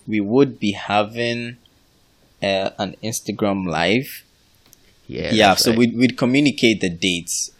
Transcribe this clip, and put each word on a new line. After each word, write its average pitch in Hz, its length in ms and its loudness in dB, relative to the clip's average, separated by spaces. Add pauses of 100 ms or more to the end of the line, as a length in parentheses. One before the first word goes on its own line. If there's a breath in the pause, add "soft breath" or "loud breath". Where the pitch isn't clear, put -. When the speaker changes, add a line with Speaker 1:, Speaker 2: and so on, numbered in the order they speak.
Speaker 1:
we 107 120 -2
would 117 400 2
be 104 140 0
having, 117 840 -4 (840)
uh, 98 380 -2
an 95 240 -6
Instagram 101 640 -4
live. 87 560 -2 (840)
Speaker 2:
Yeah, 78 240 -6
Speaker 1:
Yeah, 107 180 6
Speaker 2:
that's 92 140 4
Speaker 1:
so 120 80 4
Speaker 2:
right. 113 60 2
Speaker 1:
we'd, 117 200 2
we'd 127 200 2
communicate 127 640 2
the 95 80 0
dates. 87 720 -4